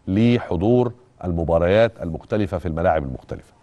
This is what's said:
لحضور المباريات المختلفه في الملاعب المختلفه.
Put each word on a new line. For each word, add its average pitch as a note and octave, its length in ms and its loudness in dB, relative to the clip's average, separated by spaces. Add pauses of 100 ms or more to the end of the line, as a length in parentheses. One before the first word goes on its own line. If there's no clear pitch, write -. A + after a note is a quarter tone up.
لحضور A#2 840 2 (320)
المباريات F2 680 2 (100)
المختلفه F2+ 560 -4
في E2+ 80 -8
الملاعب E2 360 0
المختلفه. - 500 -12 (100)